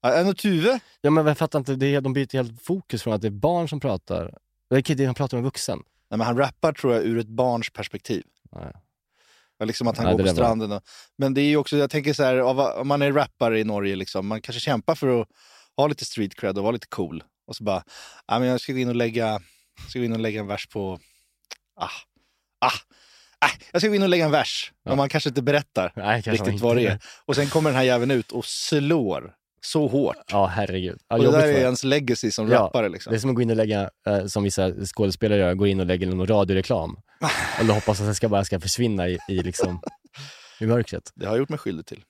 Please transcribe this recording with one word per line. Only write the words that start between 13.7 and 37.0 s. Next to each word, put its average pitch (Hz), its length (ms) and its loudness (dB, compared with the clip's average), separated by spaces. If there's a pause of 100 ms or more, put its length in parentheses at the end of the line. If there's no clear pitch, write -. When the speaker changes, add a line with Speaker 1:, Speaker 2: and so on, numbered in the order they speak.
Speaker 1:
liksom, 95 300 -6
man 107 140 -6
kanske 117 200 -12
kämpar 143 340 0
för 127 260 2
att 110 80 -6 (480)
ha 139 100 4
lite 147 180 -2
street 104 300 -4
cred 95 240 -4
och 101 40 -4
vara 110 100 0
lite 120 140 -6
cool. 82 360 -8 (240)
Och - 100 -14
så 110 80 -14
bara, 95 180 -2 (460)
"Ja, 110 100 0
men 123 100 2
jag 127 120 0
ska - 120 -8
gå 131 60 -4
in 123 100 0
och 120 60 -2
lägga, 113 460 -2 (480)
ska - 100 -10
gå 120 60 -2
in 113 80 -2
och 113 80 -4
lägga 110 200 -4
en 104 60 -8
vers 101 220 -8
på, 95 300 -8 (840)
ah, 180 60 -6 (720)
ah, 123 100 2 (760)
ah, - 40 2 (220)
jag 175 100 2
ska 214 60 2
gå 208 60 2
in 196 80 4
och 196 60 4
lägga 175 160 4
en 151 60 2
vers." - 420 -2 (120)
Speaker 2:
Ja. - 60 -4
Speaker 1:
Men 135 60 2
man 139 120 2
kanske 151 200 -2
inte 131 140 -2
berättar 123 540 0
Speaker 2:
Nej, 101 80 -8 (180)
kanske 110 80 -4
Speaker 1:
riktigt 101 220 0
Speaker 2:
inte. 104 120 -4
Speaker 1:
vad 117 120 4
det 120 100 4
är. 98 120 0 (260)
Och 135 120 -2
sen 143 100 0
kommer 156 240 2
den 127 60 0
här 131 80 4
jäveln 123 260 2
ut 123 220 0
och 113 120 -6
slår 143 920 -2 (280)
så 151 260 0
hårt. 120 280 2 (140)
Speaker 2:
Ja, 98 160 2
herregud. 92 520 -4 (100)
Ja, 113 80 0
Speaker 1:
Och 117 60 4
det - 20 8
Speaker 2:
jobbigt 156 160 8
Speaker 1:
där 156 80 4
är 147 40 2
Speaker 2:
för 139 60 4
Speaker 1:
ju 131 60 4
ens 127 200 0
legacy 131 460 2
som 110 200 -2
Speaker 2:
Ja, 123 80 6
Speaker 1:
rappare, 107 300 2
liksom. 85 220 -8
Speaker 2:
det 113 60 0
är 110 40 -2
som 131 100 -2
att 123 60 0
gå 123 60 2
in 113 80 0
och 113 60 2
lägga, 107 340 0 (160)
eh, 101 200 0
som 101 160 -2
vissa 95 300 0 (140)
skådespelare 104 540 0
gör, 92 140 4
gå 98 120 2
in 95 140 2
och 92 60 0
lägga 90 220 0
någon 92 180 0
radioreklam. 95 680 2 (240)